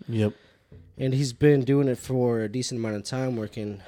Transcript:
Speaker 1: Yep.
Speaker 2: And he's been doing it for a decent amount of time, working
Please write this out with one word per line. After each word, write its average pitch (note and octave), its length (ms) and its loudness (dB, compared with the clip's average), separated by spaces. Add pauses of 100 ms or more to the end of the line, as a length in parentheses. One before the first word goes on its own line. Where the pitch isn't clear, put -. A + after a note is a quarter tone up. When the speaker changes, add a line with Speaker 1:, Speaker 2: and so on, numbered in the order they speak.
Speaker 1:
Yep. G#2+ 240 2 (680)
Speaker 2:
And C3 160 0
he's C3+ 180 0
been C#3+ 320 6
doing C#3 240 4
it B2 100 -2
for B2 420 0
a G#2+ 80 -2
decent B2 320 -6
amount A2 160 -4
of G2+ 80 -8
time, C3 320 -4
working G#2 520 -8